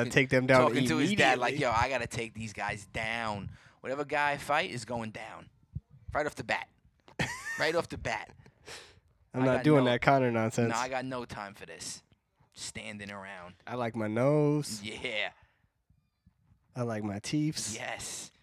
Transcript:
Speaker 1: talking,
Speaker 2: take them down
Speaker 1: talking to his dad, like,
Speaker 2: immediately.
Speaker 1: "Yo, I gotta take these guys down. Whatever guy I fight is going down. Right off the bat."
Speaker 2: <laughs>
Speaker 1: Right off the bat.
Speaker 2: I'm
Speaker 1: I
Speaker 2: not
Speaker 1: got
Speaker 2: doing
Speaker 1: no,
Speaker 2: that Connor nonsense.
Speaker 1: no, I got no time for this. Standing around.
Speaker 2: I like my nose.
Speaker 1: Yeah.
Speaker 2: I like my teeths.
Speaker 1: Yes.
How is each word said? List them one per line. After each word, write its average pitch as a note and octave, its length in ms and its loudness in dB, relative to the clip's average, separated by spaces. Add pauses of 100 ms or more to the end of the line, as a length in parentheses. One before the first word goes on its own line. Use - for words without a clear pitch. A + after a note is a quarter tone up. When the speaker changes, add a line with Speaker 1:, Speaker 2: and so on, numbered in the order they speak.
Speaker 1:
talking, A#2+ 80 -4
Speaker 2:
take C3 180 4
them B2+ 160 4
down C3 160 8
Speaker 1:
talking B2 260 4
to D#3+ 100 2
his E3 160 2
dad, C3+ 260 6
like, B2 140 0
Speaker 2:
immediately. C3+ 240 0
Speaker 1:
"Yo, A#2+ 80 4
I C3 40 0
gotta A#2+ 180 -2
take A2+ 260 -6
these A2 200 -8
guys G#2 380 -6
down. A2 580 -4 (320)
Whatever C#3 220 -4
guy D3 280 0
I C#3+ 60 -2
fight D3+ 340 0
is A#2+ 120 -6
going A2+ 280 -6
down. G#2+ 360 -14 (680)
Right D3+ 120 0
off C#3+ 100 -6
the B2+ 80 -10
bat." A2 240 -2 (520)
Speaker 2:
<laughs> - 80 0 (320)
Speaker 1:
Right D#3 160 2
off E3 140 0
the C#3+ 80 -8
bat. A2 320 -6 (1040)
Speaker 2:
I'm B2+ 80 0
Speaker 1:
I C3 40 4
Speaker 2:
not C3 100 6
Speaker 1:
got B2+ 80 0
Speaker 2:
doing D3 220 8
Speaker 1:
no, B2 60 4
Speaker 2:
that A#2+ 120 2
Connor C3+ 260 6
nonsense. A2+ 400 2
Speaker 1:
no, A#2 80 0
I B2+ 120 0
got B2+ 160 -4
no B2+ 200 -6
time G#2 300 -12
for - 100 -18
this. - 380 -12 (500)
Standing G#2 560 -10
around. F#2+ 460 -12 (100)
Speaker 2:
I - 80 -10
like A#2+ 220 -2
my A2 120 -2
nose. C#3+ 760 2
Speaker 1:
Yeah. G#2+ 460 -6 (1500)
Speaker 2:
I B2 80 -4
like A2 200 -4
my G#2 160 -4
teeths. D3+ 560 -4
Speaker 1:
Yes. - 560 -10 (120)